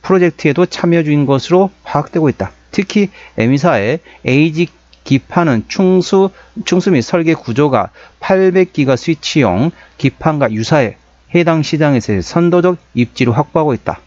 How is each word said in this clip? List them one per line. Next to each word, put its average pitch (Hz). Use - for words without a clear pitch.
프로젝트에도 180
참여 170
중인 147
것으로 175
파악되고 -
있다. 98
특히 202
M사의 131
에이직 156
기판은 135
충수, 185
충수 180
및 135
설계 165
구조가 127
팔백 185
기가 131
스위치용 135
기판과 139
유사해 110
해당 160
시장에서의 139
선도적 175
입지를 120
확보하고 151
있다. -